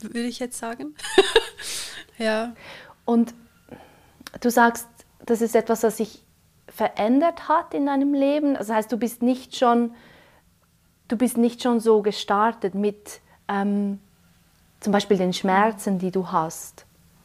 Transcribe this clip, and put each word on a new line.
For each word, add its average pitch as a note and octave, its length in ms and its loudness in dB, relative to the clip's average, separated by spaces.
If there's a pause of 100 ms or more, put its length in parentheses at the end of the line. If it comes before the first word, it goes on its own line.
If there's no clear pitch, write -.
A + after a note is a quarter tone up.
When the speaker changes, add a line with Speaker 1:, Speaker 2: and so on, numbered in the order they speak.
Speaker 1:
würde A#3 260 -6
ich A#3+ 140 -8
jetzt B3 180 -10
sagen. A#3+ 380 -10 (200)
<laughs> - 1000 -2
Ja. A3 340 -2 (520)
Speaker 2:
Und A#3 280 2 (1080)
du A#3+ 100 0
sagst, A#3 380 2 (360)
das A3+ 160 0
ist A3+ 140 0
etwas, A3 300 2
was G#3+ 140 0
sich G#3+ 200 -6 (560)
verändert C4 760 0
hat E4 260 0
in D4 100 0
deinem C#4+ 300 0
Leben. C#4 400 2
Das G3+ 160 -6
heißt, A3 200 0
du B3 60 -2
bist A#3 240 -4
nicht B3+ 360 -2
schon, A#3+ 380 2 (1120)
du A#3 100 -2
bist A#3+ 180 0
nicht A#3 260 2
schon A#3+ 180 2
so A3 200 6
gestartet G#3 760 0
mit, G3+ 460 -4 (260)
ähm, G3+ 520 -2 (840)
zum G#3 100 -2
Beispiel G3+ 280 2
den F3+ 160 0
Schmerzen, G3+ 640 2
die F3+ 120 -4
du F#3 220 -4
hast. - 540 -4 (380)